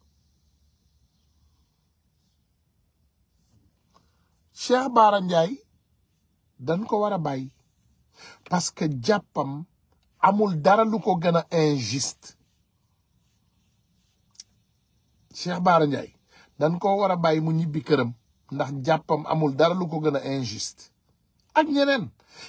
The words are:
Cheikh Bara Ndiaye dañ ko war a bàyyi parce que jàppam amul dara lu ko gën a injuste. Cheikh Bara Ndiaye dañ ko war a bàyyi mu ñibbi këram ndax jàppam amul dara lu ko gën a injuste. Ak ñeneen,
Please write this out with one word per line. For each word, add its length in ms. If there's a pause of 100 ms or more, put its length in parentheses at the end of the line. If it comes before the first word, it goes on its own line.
(4000)
Cheikh 400
Bara 280
Ndiaye 360 (1040)
dañ 260
ko 140
war 120
a 60
bàyyi 320 (1000)
parce 220
que 120 (180)
jàppam 640 (580)
amul 380
dara 240
lu 160
ko 160
gën 200
a 140
injuste. 840 (3000)
Cheikh 300
Bara 240
Ndiaye 260 (460)
dañ 200
ko 200
war 140
a 40
bàyyi 240
mu 120
ñibbi 300
këram 300 (380)
ndax 200 (140)
jàppam 420
amul 300
dara 180
lu 140
ko 120
gën 160
a 40 (140)
injuste. 560 (640)
Ak 140
ñeneen, 420 (380)